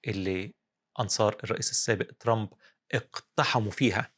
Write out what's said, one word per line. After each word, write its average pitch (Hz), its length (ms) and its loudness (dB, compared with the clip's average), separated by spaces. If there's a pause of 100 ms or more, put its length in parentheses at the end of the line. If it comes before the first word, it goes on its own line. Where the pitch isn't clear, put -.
اللي 95 480 -4 (460)
أنصار 107 440 2
الرئيس - 260 -4
السابق - 400 0 (100)
ترامب 113 320 0 (400)
اقتحموا - 760 -2
فيها 117 480 0